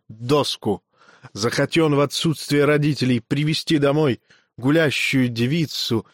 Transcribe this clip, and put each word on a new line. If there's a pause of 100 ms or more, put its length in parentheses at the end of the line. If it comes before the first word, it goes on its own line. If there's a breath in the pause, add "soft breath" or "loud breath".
доску. (500 loud breath)
Захоть
он
в
отсутствие
родителей
привести
домой (380 soft breath)
гулящую
девицу